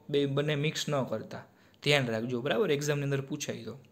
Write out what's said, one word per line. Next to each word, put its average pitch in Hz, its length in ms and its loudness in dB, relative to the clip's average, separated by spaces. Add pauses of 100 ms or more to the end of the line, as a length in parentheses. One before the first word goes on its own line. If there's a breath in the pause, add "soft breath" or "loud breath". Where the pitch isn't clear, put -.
બે 143 160 2
બંને 147 300 0
મિક્સ 151 340 -2
ન 139 140 2
કરતા 113 400 -6 (400 soft breath)
ધ્યાન 143 240 6
રાખજો, 117 340 0
બરાબર? 175 300 2
એક્ઝામની 143 320 2
અંદર 139 180 0
પૂછાય 123 420 -6
તો. 113 160 -10 (120)